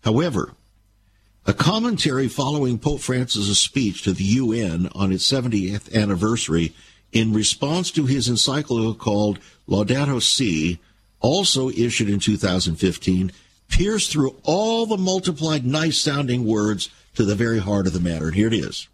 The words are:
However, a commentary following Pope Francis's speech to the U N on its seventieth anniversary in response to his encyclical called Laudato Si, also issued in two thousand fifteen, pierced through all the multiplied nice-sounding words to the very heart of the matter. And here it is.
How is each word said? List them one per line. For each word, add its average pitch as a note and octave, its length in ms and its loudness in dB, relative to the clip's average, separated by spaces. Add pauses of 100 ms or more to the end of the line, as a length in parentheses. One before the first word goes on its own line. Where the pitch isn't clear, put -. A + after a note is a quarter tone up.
However, A2+ 500 0 (920)
a - 80 2
commentary E3 720 0
following C3+ 500 -2
Pope C#3+ 220 -2
Francis's G#2+ 600 0
speech A2+ 420 -2
to G2 100 0
the E2 120 0
U A2+ 280 2
N F#2 420 -2
on F#2+ 180 0
its F#2 120 -2
seventieth G#2+ 720 -2
anniversary G2+ 800 0 (380)
in A2 200 2
response D3 600 0
to D3 140 0
his B2+ 220 0
encyclical A#2+ 680 0
called G#2 440 0 (300)
Laudato B2 520 0
Si, E2+ 600 0 (400)
also C3 500 2
issued A2+ 380 0
in G2+ 120 0
two G#2+ 160 0
thousand F#2 400 0
fifteen, F#2 560 0 (360)
pierced G#3 420 2
through D3 320 0
all A3 440 0
the G#3+ 120 -2
multiplied E3 680 0
nice-sounding C#3 800 0
words G#2+ 460 0 (240)
to A2+ 100 2
the G2+ 100 2
very A2+ 240 0
heart G2 280 0
of F2 60 0
the F2 80 -2
matter. E2 260 -2
And D#2+ 80 -2
here G#2+ 120 4
it A2+ 80 2
is. - 400 -6